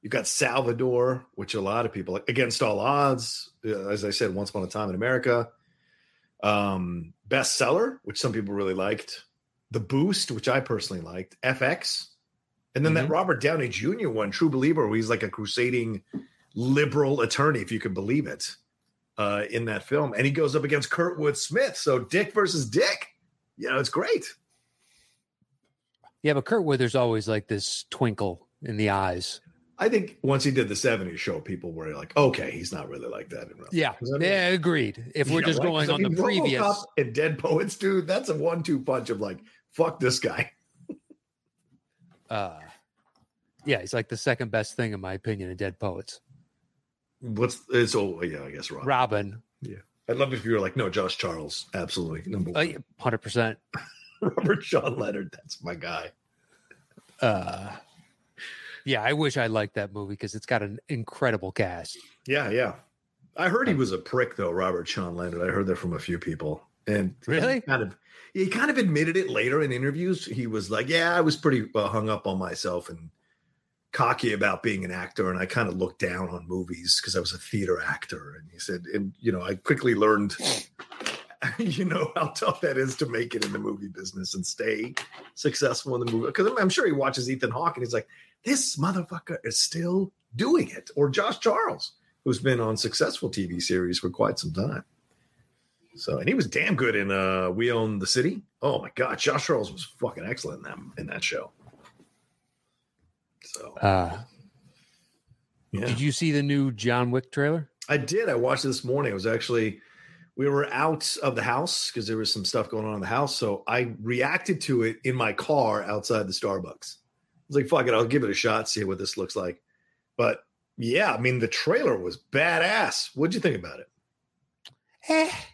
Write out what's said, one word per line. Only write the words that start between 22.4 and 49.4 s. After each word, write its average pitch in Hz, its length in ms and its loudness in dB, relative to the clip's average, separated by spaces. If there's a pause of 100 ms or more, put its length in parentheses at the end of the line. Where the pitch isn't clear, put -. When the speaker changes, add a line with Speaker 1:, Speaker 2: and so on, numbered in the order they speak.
Speaker 1:
Dick, - 480 2 (420)
you 120 120 -6
know, 131 100 2
it's 139 100 0
great. - 440 -2 (1900)
Speaker 2:
Yeah, 147 120 4
but 139 120 2
Kurtwood, 165 340 4
there's 123 160 4
always, 113 340 4
like, 107 180 0
this - 420 -4
twinkle 101 580 -2 (140)
in 110 160 -6
the 107 120 4
eyes. 92 500 0 (380)
Speaker 1:
I 196 100 2
think 220 340 0
once 135 220 4
he 139 80 4
did 117 160 4
the 101 80 -2
seventies 95 460 0
show, 85 180 -2
people 87 320 -8
were 80 240 -8
like, - 220 -6
"Okay, - 340 4
he's - 220 -8
not - 160 -8
really 67 180 -8
like 52 220 -10
that 58 200 -10
in - 60 -20
real - 80 -20
life." - 100 -10
Speaker 2:
Yeah. 156 280 2
Speaker 1:
Does 120 80 -4
that 139 100 0
make 170 100 2
Speaker 2:
Yeah, 190 200 4
agreed. 151 640 0
If 139 140 2
we're 160 100 4
Speaker 1:
Yeah, 160 80 2
Speaker 2:
just 156 120 4
Speaker 1:
right? 139 80 2
Speaker 2:
going 160 200 2
Speaker 1:
'Cause, 165 40 2
I - 20 4
Speaker 2:
on 165 100 2
the 196 60 4
Speaker 1:
mean, 165 120 2
Speaker 2:
previous 165 400 4
Speaker 1:
RoboCop - 220 2 (140)
and 120 180 0
Dead 151 240 2
Poets, 165 380 0
dude, 190 280 2
that's 196 220 0
a 165 80 0
one-two 156 460 0
punch 127 280 -2
of, 104 120 -2
like, 98 180 -6 (320)
"Fuck - 300 2
this 123 180 4
guy." - 360 -2
<laughs> - 60 -20 (1700)
Speaker 2:
Uh, 95 300 -6 (1080)
yeah, 135 160 2
he's, - 100 -10
like, 117 160 0
the - 80 -6
second 117 360 -2
best 107 240 -2
thing, 113 180 -2
in 95 80 -8
my 92 120 -6
opinion, 98 360 -6
in 90 80 -10
Dead 95 220 -6
Poets. 95 420 -8 (1000)
Speaker 1:
What's, 117 380 0 (120)
it's, 120 240 4
oh, 95 260 0
yeah, 78 220 -6
I 69 80 -12
guess - 180 -10
Robin. - 180 -8
Speaker 2:
Robin. 107 560 0 (200)